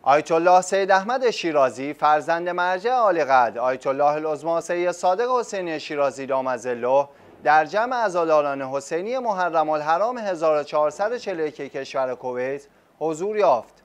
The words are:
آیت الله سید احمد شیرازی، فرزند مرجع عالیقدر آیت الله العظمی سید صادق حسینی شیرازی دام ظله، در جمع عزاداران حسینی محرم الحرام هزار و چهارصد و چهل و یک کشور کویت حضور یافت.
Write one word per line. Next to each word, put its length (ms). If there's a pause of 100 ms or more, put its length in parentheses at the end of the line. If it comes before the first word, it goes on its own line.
آیت 300
الله 280
سید 300
احمد 400
شیرازی، 600
فرزند 560
مرجع 440
عالیقدر 680
آیت 260
الله 180
العظمی 560
سید 300
صادق 400
حسینی 500
شیرازی 460
دام 300
ظله، 520 (360)
در 200
جمع 320
عزاداران 680
حسینی 560
محرم 500
الحرام 500
هزار 420
و 20
چهارصد 500
و 60
چهل 220
و 60
یک 100
کشور 580
کویت 480 (360)
حضور 380
یافت. 380 (100)